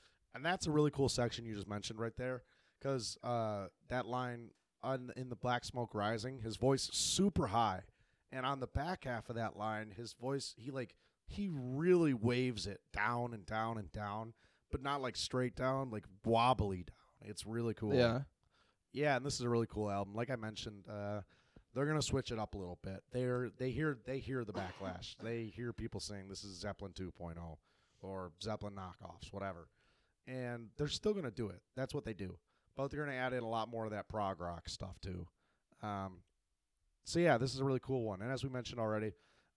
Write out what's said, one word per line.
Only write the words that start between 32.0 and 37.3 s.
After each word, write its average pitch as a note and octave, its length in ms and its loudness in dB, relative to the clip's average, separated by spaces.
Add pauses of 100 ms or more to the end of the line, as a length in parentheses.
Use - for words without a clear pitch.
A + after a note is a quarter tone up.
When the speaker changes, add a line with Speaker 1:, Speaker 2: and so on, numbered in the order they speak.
Speaker 1:
they A2+ 80 -4
do. F#2 240 -8 (380)
But C3+ 140 -2
they're D3 160 -4
gonna C#3 120 -2
add B2+ 160 0
in B2 100 0
a A2+ 60 -4
lot A2+ 200 0
more A2+ 160 -4
of G#2+ 60 -2
that G2+ 160 -4
prog G2 320 0
rock E2+ 300 -6
stuff, - 320 -8
too. F2+ 260 -6 (560)
Um, G2 360 -6 (840)
so, - 160 0
yeah, D#3+ 180 8